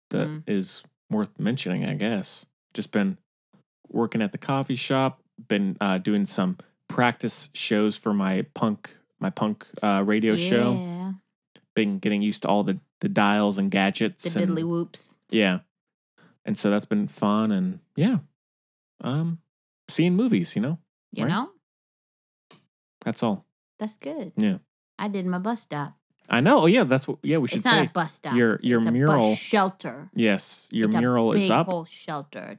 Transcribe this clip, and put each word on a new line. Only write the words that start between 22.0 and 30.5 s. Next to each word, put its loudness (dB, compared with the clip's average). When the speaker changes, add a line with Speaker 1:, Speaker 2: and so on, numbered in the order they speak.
Speaker 1:
That's -6
all. -2
Speaker 2:
That's -10
good. -10
Speaker 1:
Yeah. 0
Speaker 2:
I -6
did -4
my -2
bus -4
stop. -8
Speaker 1:
I 2
know. 6
Oh, 6
yeah, 6
that's 2
what, -6
yeah, 2
we 2
should -2
Speaker 2:
It's -2
not 6
Speaker 1:
say 4
Speaker 2:
a -8
bus -4
stop. -6
Speaker 1:
your, 4
your 4
Speaker 2:
It's 2
a 2
Speaker 1:
mural. 4
Speaker 2:
bus 2
shelter. -2
Speaker 1:
Yes, 0